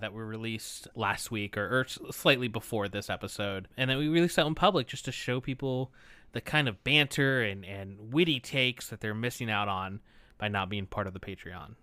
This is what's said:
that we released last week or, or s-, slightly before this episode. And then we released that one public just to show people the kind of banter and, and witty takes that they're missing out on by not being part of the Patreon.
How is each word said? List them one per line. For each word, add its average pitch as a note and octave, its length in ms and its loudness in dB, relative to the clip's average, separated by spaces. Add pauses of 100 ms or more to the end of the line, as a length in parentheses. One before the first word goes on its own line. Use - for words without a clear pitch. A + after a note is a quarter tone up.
that G#2 120 -6
we A2 100 -10
released A2 760 -8
last G2+ 340 0
week G#2 260 -4
or, G2+ 100 0 (140)
or C3 40 0
s-, - 140 -8 (120)
slightly B2+ 380 4
before G#2 400 -2
this G2+ 220 -4
episode. G2 640 -4
And B2+ 120 0
then C3+ 100 0
we D3+ 100 0
released E3+ 280 4
that D#3+ 100 6
one D#3 100 0
public F3 320 4
just - 160 -10
to C3 80 -6
show B2+ 280 -2
people C3 520 -2 (400)
the - 80 -4
kind D3+ 260 2
of G#2+ 160 -4
banter C#3 600 4
and, G2 200 -2
and G2 520 -10
witty D#3 260 6
takes B2+ 480 0
that A2 140 -10
they're G#2+ 120 -2
missing A#2 360 -2
out G#2 180 2
on F#2+ 320 -4 (380)
by G#2+ 100 0
not G2 220 0
being G2+ 160 -2
part G2+ 200 -4
of F#2 60 -6
the F#2+ 80 -10
Patreon. F2+ 640 -12